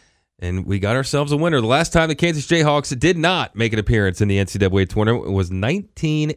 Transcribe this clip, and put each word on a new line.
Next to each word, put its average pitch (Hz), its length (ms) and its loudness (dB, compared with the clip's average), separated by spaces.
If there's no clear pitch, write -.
And 90 280 -4
we 98 140 -2
got 101 160 0
ourselves 143 340 -2
a 147 60 0
winner. 156 240 0
The 110 80 -2
last 147 240 2
time 160 160 2
the 156 80 -2
Kansas 160 320 -2
Jayhawks 147 500 2
did 165 180 2
not 165 380 -2
make 110 180 0
an 110 60 -2
appearance 104 420 0
in 107 60 2
the 98 140 2
N 95 80 0
C - 100 -8
double 98 200 2
A 95 80 4
tournament 107 440 0
was 95 220 0
nineteen 151 840 -2